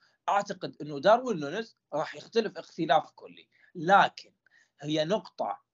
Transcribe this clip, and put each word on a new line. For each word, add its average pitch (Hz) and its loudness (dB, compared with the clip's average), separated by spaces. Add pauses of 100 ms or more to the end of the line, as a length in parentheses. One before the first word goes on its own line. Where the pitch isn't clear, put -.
(280)
أعتقد 190 -4
إنه 147 -10
داروين 214 4
نونيز 175 -8 (160)
راح 147 -4
يختلف 175 -4
اختلاف 160 -2
كلي. - -20 (260)
لكن 175 2 (480)
هي 151 -2
نقطة 160 -4 (100)